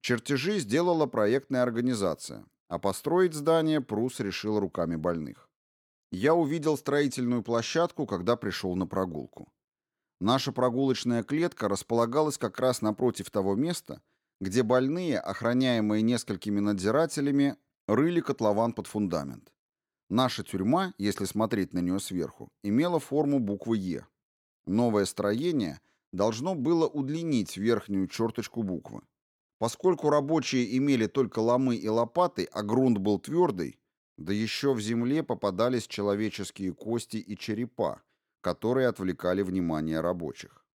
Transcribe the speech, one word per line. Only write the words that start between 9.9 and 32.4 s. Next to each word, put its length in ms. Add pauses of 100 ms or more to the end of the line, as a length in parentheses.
Наша 320
прогулочная 720
клетка 460
располагалась 680
как 220
раз 220
напротив 500
того 240
места, 460 (400)
где 200
больные, 580
охраняемые 840
несколькими 580
надзирателями, 960 (320)
рыли 320
котлован 540
под 140
фундамент. 680 (560)
Наша 340
тюрьма, 540
если 260
смотреть 500
на 60
нее 200
сверху, 500 (120)
имела 380
форму 400
буквы 380
«Е». 280 (600)
Новое 400
строение 720 (320)
должно 440
было 320
удлинить 680
верхнюю 540
черточку 540
буквы. 400 (600)
Поскольку 460
рабочие 680
имели 300
только 320
ломы 380
и 100
лопаты, 640